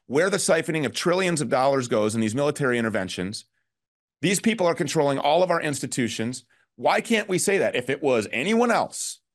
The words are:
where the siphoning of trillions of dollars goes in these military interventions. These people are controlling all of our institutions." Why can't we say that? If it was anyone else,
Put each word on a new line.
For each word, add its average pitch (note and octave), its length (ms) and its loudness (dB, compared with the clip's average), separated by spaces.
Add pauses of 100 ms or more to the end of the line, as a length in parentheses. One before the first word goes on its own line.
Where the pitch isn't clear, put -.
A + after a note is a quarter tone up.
where E3 240 2
the G3 60 0
siphoning D#3+ 500 0
of G#2+ 60 -6
trillions F3 460 0
of C#3+ 100 -4
dollars C3 380 2
goes G#2+ 280 0
in A2+ 60 0
these G#2+ 120 0
military C#3 460 0
interventions. G2+ 680 -4 (760)
These F3+ 180 0
people G#3+ 260 0
are E3 100 2
controlling C#3+ 440 0
all D#3 240 4
of F3 80 0
our E3+ 100 0
institutions." B2+ 840 -4 (320)
Why F3+ 220 2
can't G#3+ 300 0
we F#3 80 2
say G3 220 2
that? A2 160 0
If C3 140 -4
it C3+ 120 -2
was B2 300 2
anyone A3+ 400 0
else, - 480 -4 (160)